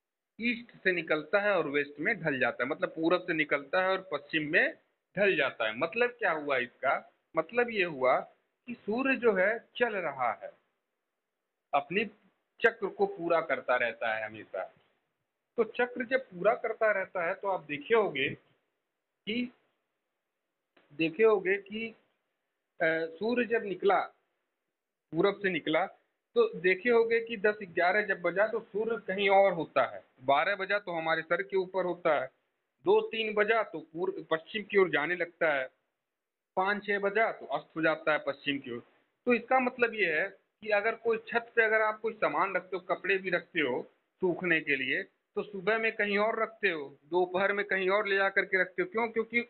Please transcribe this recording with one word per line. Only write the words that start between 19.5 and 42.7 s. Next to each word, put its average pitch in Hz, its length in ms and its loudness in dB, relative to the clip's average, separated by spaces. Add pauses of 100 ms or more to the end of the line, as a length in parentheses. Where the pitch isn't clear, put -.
देखे 160 300 0
होंगे 202 340 4
कि, 214 300 -10 (920)
अ, 160 240 0
सूर्य 226 400 -2
जब 214 180 -2
निकला, 185 360 2 (1120)
पूरब 196 240 2
से 202 140 -2
निकला, 160 360 0 (500)
तो 220 180 4
देखे 185 360 0
होंगे 226 300 4
कि 226 180 -8
दस 208 260 2
ग्यारह 175 380 2
जब 190 200 -2
बजा 175 260 2
तो 220 120 -2
सूर्य 220 380 -4 (100)
कहीं 196 220 0
और 196 240 6
होता 135 420 -2
है, 92 80 -14 (200)
बारह 151 320 2
बजा 196 240 -2
तो 180 120 -10
हमारे 160 300 0
सर 175 200 0
के 190 160 -2
ऊपर 185 280 -2
होता 170 360 0
है, 131 60 -6 (580)
दो 208 160 4
तीन 220 320 -4
बजा 208 300 2
तो 160 160 -10
पूर्व, 165 520 -8
पश्चिम 180 320 -4
की 202 140 -2
ओर 185 120 6
जाने 151 260 0
लगता 170 380 0
है, 131 160 -2 (840)
पाँच 196 300 0
छः 202 140 0
बजा 202 320 2
तो - 140 -12
अस्त 151 320 -6
हो 160 40 -4
जाता 160 320 2
है 147 140 2
पश्चिम 139 320 -4
की 131 120 -12
ओर। 120 80 -8 (460)
तो 247 80 4
इसका 240 260 2
मतलब 240 340 -2
ये 170 280 0
है 196 80 -2
कि - 400 -16
अगर 208 260 2
कोई 226 220 -2
छत 226 380 -4
पे 226 80 4
अगर 220 180 4
आप 214 180 0
कोई 220 140 -4
सामान 175 420 0
रखते 180 220 -4